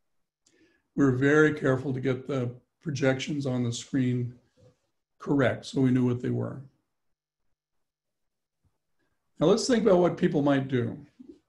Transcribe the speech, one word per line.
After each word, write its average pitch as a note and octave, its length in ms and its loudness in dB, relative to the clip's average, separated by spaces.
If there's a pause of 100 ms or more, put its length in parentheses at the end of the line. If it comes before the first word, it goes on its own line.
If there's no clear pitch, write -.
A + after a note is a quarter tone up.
(960)
We C3+ 80 2
were C3+ 80 4
very D3 420 4
careful C3+ 400 -2
to C3 60 -6
get B2+ 280 -4
the B2 280 -4 (260)
projections C3+ 640 -2
on B2+ 160 -2
the A#2 120 -2
screen B2 600 -4 (840)
correct, C3 460 0
so - 160 -2
we C3 100 4
knew B2+ 140 2
what B2 160 -2
they B2 80 -4
were. A#2+ 320 -6 (2750)
Now D3+ 100 2
let's A3+ 200 2
think A3+ 160 2
about F#3 160 6
what E3+ 160 2
people E3 260 0
might C3+ 280 2
do. A#2 360 -4 (440)